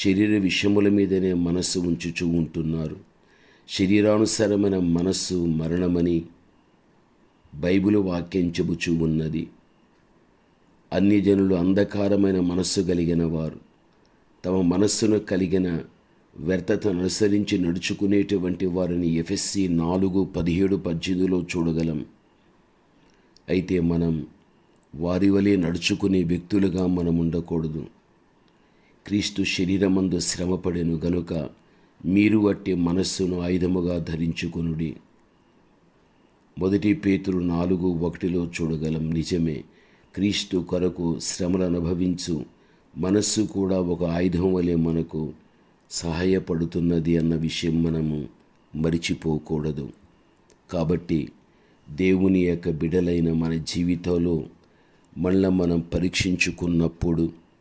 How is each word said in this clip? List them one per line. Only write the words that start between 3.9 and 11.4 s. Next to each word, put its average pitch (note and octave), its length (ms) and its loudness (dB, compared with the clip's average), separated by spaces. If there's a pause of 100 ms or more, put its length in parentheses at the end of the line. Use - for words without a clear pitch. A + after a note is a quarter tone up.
మనస్సు F2 680 0
మరణమని E2+ 760 0 (1300)
బైబిలు F#2+ 440 2
వాక్యం F2 500 -2
చెబుచూ E2+ 540 -2
ఉన్నది. D#2+ 440 -2 (1500)
అన్యజనులు G2 600 4